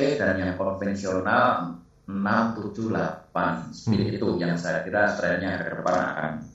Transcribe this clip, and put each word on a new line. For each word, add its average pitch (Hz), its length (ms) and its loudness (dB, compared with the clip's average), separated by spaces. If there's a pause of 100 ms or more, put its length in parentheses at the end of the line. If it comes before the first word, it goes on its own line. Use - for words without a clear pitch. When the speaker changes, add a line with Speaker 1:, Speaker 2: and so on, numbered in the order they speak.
(200)
Speaker 1:
dan 95 180 2
yang 90 160 0
konvensional 98 1200 0 (340)
enam, 104 340 0 (140)
tujuh, 107 360 -4
delapan 82 840 -2
speed 101 260 0
Speaker 2:
Hmm. 101 160 0
Speaker 1:
itu 104 100 0 (140)
yang 85 160 2
saya 85 280 -2
kira 101 280 2
trennya 87 480 0
ke - 160 -6
depan 87 160 0
akan, 78 380 0 (240)